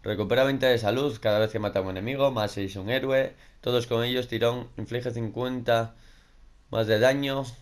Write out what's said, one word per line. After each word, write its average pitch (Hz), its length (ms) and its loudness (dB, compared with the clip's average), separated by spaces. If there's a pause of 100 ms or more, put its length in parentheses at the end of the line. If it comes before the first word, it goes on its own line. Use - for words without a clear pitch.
Recupera 107 420 2
veinte 135 200 0
de 123 140 6
salud 117 420 0
cada 107 200 2
vez 110 100 2
que 110 80 -4
mata 101 220 0
a - 20 -4
un 95 80 -4
enemigo. 131 400 0
Más 107 220 -2
seis 98 240 -4
un 95 120 -8
héroe. 131 460 0 (260)
Todos 123 260 0
con 117 160 0
ellos, 123 260 -2
tirón. 117 500 0
Inflige 120 320 -6
cincuenta 117 840 -2 (760)
más 110 160 0
de 107 120 4
daño. 135 460 2 (180)